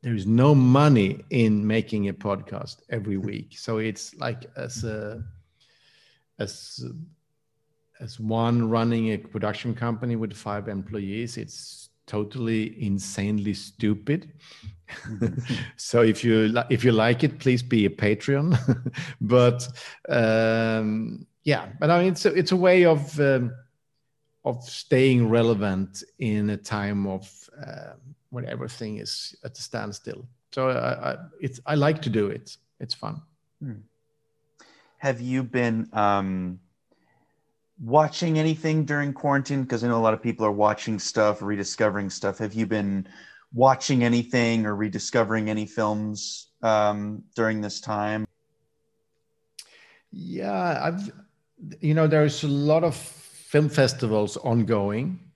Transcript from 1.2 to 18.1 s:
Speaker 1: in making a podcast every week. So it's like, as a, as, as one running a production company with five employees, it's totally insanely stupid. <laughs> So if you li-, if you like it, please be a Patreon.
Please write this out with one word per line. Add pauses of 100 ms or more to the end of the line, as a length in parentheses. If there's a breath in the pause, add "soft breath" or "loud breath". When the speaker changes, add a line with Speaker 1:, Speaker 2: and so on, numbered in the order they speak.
Speaker 1:
in
making
a
podcast (120)
every
week.
So
it's
like, (100)
as
a, (1160 soft breath)
as, (1120)
as
one
running
a
production
company
with
five
employees,
it's (180)
totally
insanely
stupid.
<laughs> (560 loud breath)
So
if
you
li-,
if
you
like
it,
please
be
a
Patreon. (500 loud breath)